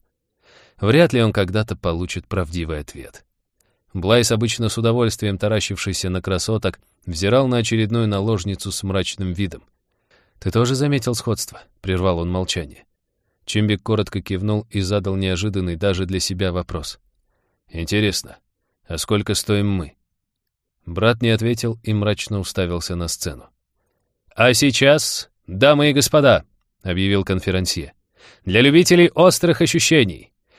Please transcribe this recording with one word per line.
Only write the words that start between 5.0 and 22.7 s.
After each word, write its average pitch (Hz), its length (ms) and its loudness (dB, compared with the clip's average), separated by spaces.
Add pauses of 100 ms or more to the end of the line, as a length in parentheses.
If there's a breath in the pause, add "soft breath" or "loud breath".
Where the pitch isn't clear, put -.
таращившийся 98 720 -4
на 92 100 -2
красоток, 95 600 -4 (260)
взирал 101 420 2
на 120 100 0
очередную 113 480 0
наложницу 101 640 -4
с - 120 -8
мрачным 95 500 -4
видом. 92 320 -6 (720)
"Ты 92 120 -6
тоже 120 240 2
заметил 131 400 0
сходство?" — - 480 -6 (180)
прервал 92 380 0
он 85 120 -2
молчание. 92 540 -6 (640)
Чимбик 104 360 0
коротко 107 380 -2
кивнул 104 500 -4
и 101 100 -4
задал 95 360 -2
неожиданный 95 600 -2
даже 95 280 -2
для 92 160 -4
себя 92 320 -4
вопрос. 85 480 -8 (720)
"Интересно, 98 640 -2 (500)
а 82 120 -8
сколько 104 360 -2
стоим 101 360 0
мы?" 92 260 -4 (920)
Брат 107 340 0
не 117 100 2
ответил 117 520 -2
и 110 100 -4
мрачно 104 460 -2
уставился 87 560 -4